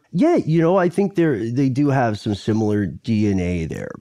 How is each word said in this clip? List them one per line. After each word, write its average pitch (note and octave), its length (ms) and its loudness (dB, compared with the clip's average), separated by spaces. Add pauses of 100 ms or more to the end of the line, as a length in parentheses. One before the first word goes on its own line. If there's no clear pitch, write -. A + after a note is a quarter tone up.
(120)
Yeah, D4+ 240 2
you E3 260 2
know, E3+ 160 4
I F3+ 120 2
think G3 260 -2
they're, B2+ 340 0
they C3 200 0
do C#3+ 200 2
have A#2+ 300 0
some G#2 160 -2
similar G#2 500 0
D G#2+ 420 -2
N G2 120 0
A F2 260 -2
there G1+ 360 -10